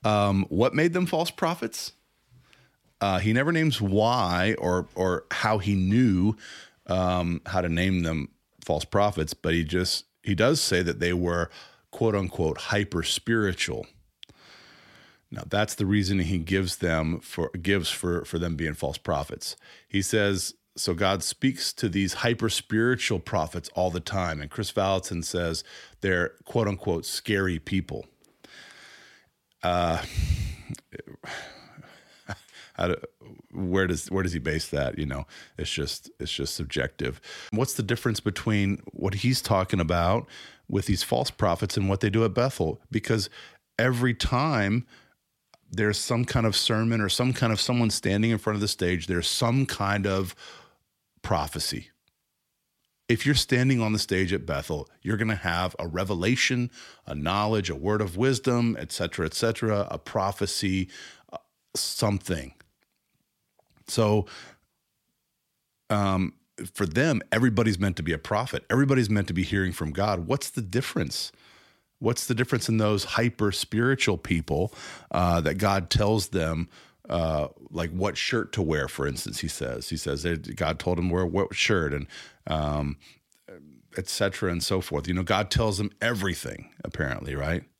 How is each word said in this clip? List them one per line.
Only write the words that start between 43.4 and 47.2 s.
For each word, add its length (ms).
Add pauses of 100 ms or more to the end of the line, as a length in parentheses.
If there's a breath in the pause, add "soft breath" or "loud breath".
every 360
time 720 (840 loud breath)
there's 280
some 260
kind 220
of 100
sermon 440
or 80
some 240